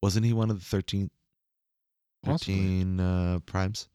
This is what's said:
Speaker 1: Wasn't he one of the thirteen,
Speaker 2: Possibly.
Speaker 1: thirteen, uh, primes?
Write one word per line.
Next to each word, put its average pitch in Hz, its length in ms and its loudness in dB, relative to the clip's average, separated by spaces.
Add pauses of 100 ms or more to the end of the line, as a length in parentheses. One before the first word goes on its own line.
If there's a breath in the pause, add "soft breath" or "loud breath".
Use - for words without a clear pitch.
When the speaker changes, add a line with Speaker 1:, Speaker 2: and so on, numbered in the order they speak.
Speaker 1:
Wasn't 101 240 2
he 117 80 4
one 113 160 2
of 104 100 -2
the 90 60 -16
thirteen, 98 440 -2 (1120)
Speaker 2:
Possibly. 131 320 0
Speaker 1:
thirteen, 92 440 0
uh, 90 460 2
primes? 95 500 -4